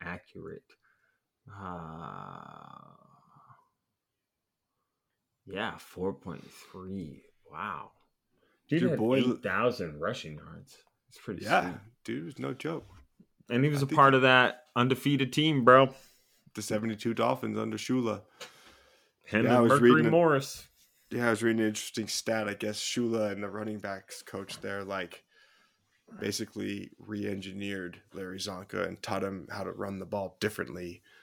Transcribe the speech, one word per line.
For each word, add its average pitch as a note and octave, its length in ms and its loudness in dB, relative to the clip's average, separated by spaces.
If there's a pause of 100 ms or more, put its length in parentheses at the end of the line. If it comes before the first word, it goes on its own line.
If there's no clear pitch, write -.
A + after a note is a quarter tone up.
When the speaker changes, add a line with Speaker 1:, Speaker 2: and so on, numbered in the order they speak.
Speaker 1:
accurate. E2+ 600 -14 (800)
Uh, G1+ 1300 -14 (2750)
yeah, F#2+ 320 -6
four F#2 360 -6
point - 300 -14 (280)
three. F#2 500 -12 (280)
Wow. F2 400 -10 (800)
Dude D#3+ 120 0
Speaker 2:
Your E3+ 100 2
Speaker 1:
had C3 80 0
Speaker 2:
boy A#2+ 200 2
Speaker 1:
eight B2+ 240 0
thousand F#2+ 580 -2
rushing E2+ 360 -6
yards. D#2 400 -20 (320)
It's - 100 -20
pretty - 260 -10
Speaker 2:
Yeah, F3+ 180 2
Speaker 1:
sweet. F3+ 120 -6 (300)
Speaker 2:
dude B2+ 200 -6
was E3 140 -14
no C3 160 -6
joke. D3+ 300 -8 (680)
Speaker 1:
And A#2+ 120 2
he D3 80 4
was C#3+ 100 0
Speaker 2:
I C#3 40 0
Speaker 1:
a - 20 0
Speaker 2:
think D3+ 100 -2
Speaker 1:
part C3+ 180 10
Speaker 2:
he - 20 6
Speaker 1:
of B2+ 60 6
that B2+ 420 6 (100)
undefeated C3+ 580 2
team, D3+ 320 2
bro. C3 260 10 (640)
Speaker 2:
The G#2+ 80 -8
seventy-two A2 520 -2
Dolphins A#2 440 0
under A2 180 -4
Shula. A2+ 460 -2 (1040)
Speaker 1:
Him A2 200 2
Speaker 2:
Yeah, B2 80 4
I - 40 8
Speaker 1:
and B2 80 8
Speaker 2:
was A#2+ 80 8
Speaker 1:
Mercury B2 180 10
Speaker 2:
reading - 160 8
a D#3 40 4
Speaker 1:
Morris. D#3+ 560 2 (440)
Speaker 2:
Yeah, A#2+ 160 0
I A#2 40 6
was A2 120 2
reading A2+ 180 2
an A2 80 4
interesting G#2+ 400 -6
stat. A2 400 -4
I G#2 60 -6
guess G#2+ 260 -6
Shula A2+ 520 -2
and G2 100 -6
the G2+ 60 -6
running G#2+ 300 -8
backs G2 440 -12
coach - 380 -12
there, G2+ 240 -8
like, F#2+ 400 -8 (960)
basically G2+ 800 -6
re-engineered G2 1000 -8 (120)
Larry F#2 260 -12
Csonka F#2+ 480 -6
and F#2 160 -10
taught G2+ 200 -4
him G2 280 -8
how G2+ 140 -10
to F#2 80 -6
run G2 260 -8
the F#2 80 -10
ball G2 340 -6
differently. F2 640 -6 (200)